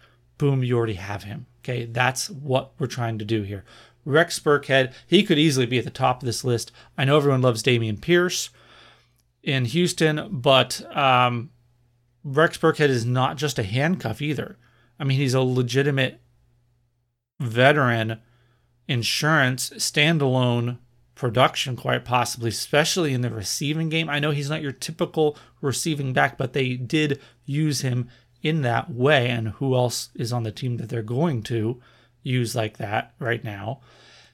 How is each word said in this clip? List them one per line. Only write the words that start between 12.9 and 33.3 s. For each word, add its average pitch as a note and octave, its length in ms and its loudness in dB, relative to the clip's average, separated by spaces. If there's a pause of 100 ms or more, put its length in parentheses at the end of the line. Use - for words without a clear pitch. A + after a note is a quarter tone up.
not C3 300 0
just C#3 220 -4
a B2 40 0
handcuff A#2 580 -2
either. C#3 380 -6 (400)
I D#3 60 -6
mean, C3+ 140 2
he's C3+ 160 2
a C3 60 4
legitimate B2+ 800 0 (1160)
veteran A#2+ 840 2 (680)
insurance, C3 840 0
standalone B2+ 1080 0 (380)
production, B2+ 580 0
quite B2 300 -2
possibly, A#2+ 460 -2
especially D3+ 640 0
in B2+ 80 0
the B2 100 -2
receiving C#3+ 580 -4
game. D#3+ 200 -2
I D3 120 -2
know D3 100 0
he's C#3+ 200 -2
not D#3 120 -4
your C#3+ 80 -4
typical D#3+ 640 -2 (240)
receiving C#3 520 -2
back, C#3 260 0
but C3+ 140 -4
they B2+ 220 -2
did C#3 460 -2 (240)
use D3 360 -2
him B2 280 -2 (340)
in D#3 200 0
that A#2+ 280 -2
way. B2+ 380 2
And A#2 200 -4
who C3 260 -2
else B2 400 0
is A#2 180 -6
on A#2+ 120 -2
the G#2+ 80 -6
team B2 240 -6
that A2+ 120 -8
they're A#2 140 -6
going A#2+ 420 -2
to A#2 380 -2 (400)
use B2 320 -2
like A2 240 -4
that A2 400 -4
right A2+ 240 -2